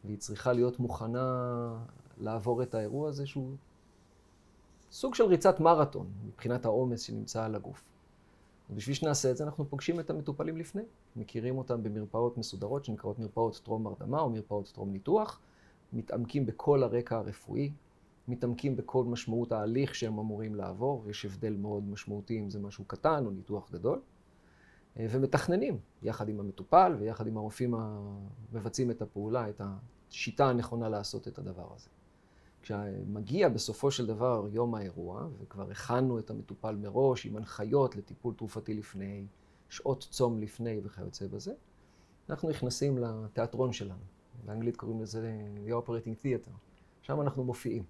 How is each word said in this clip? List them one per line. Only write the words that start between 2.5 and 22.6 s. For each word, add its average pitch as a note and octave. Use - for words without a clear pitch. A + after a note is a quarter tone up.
את B2
האירוע A#2+
הזה C#3
שהוא C3+
סוג -
של A#3
ריצת F#3
מרתון D3+
מבחינת A#2+
העומס A#2
שנמצא A2
על G#2+
הגוף. -
בשביל G#2
שנעשה C#3+
את B2
זה, D3+
אנחנו D3
פוגשים E3
את D#3
המטופלים D3+
לפני. F3+
מכירים A#2+
אותם B2
במרפאות A2
מסודרות A2
שנקראות G#2
מרפאות A2+
טרום A2
הרדמה G#2
או C#3
מרפאות G#2
טרום G2
ניתוח. F#3+
מתעמקים A#2+
בכל C3+
הרקע A#2
הרפואי, A2+
מתעמקים B2
בכל B2+
משמעות A#2
ההליך A2+
שהם A2
אמורים G#2+
לעבור. G#2
יש G#2
הבדל G#2
מאוד G2+
משמעותי G#2
אם G2+
זה G#2